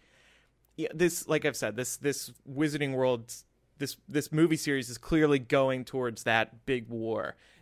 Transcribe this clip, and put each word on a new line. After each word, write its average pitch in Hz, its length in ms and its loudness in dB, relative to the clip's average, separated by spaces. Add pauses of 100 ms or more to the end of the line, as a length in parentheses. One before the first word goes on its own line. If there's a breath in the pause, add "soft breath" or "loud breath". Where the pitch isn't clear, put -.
(760 soft breath)
yeah, 156 160 -4
this, 170 360 0
like 151 160 0
I've 143 120 -2
said, 107 200 -4
this, 123 220 -4
this 135 340 -4 (200)
Wizarding 143 420 0
World, 127 380 0 (460)
this, 139 180 -6 (120)
this 143 240 -2
movie 160 240 4
series 135 340 -2
is 117 80 -10
clearly 151 400 4
going 131 460 2
towards 123 400 -4
that 113 420 0
big 123 220 -2
war. 113 480 -4 (260 soft breath)